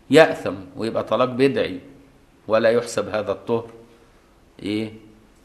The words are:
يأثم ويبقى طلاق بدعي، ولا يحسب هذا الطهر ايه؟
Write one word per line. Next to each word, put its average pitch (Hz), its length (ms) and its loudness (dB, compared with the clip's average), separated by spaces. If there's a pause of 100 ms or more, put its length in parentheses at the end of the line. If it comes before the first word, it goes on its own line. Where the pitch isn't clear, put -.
(100)
يأثم 151 440 4 (220)
ويبقى 110 280 -4
طلاق 120 240 0
بدعي، 120 520 0 (680)
ولا 113 220 4
يحسب 117 380 -2
هذا 101 240 -4
الطهر 113 380 -4 (920)
ايه؟ 107 300 -4 (520)